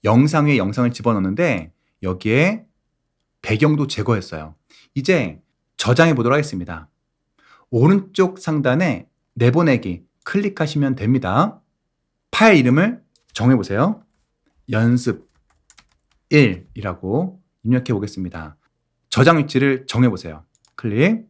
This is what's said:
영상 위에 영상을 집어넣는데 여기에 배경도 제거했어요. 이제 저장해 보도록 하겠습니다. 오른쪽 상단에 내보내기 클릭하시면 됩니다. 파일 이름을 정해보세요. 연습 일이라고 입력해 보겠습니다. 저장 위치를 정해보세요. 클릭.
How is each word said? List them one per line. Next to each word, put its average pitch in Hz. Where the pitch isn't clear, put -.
영상 147
위에 143
영상을 107
집어넣는데 104
여기에 117
배경도 147
제거했어요. 92
이제 135
저장해 165
보도록 123
하겠습니다. 90
오른쪽 185
상단에 147
내보내기 120
클릭하시면 151
됩니다. 120
파일 214
이름을 151
정해보세요. 123
연습 117
일이라고 104
입력해 123
보겠습니다. 90
저장 165
위치를 135
정해보세요. 92
클릭. 147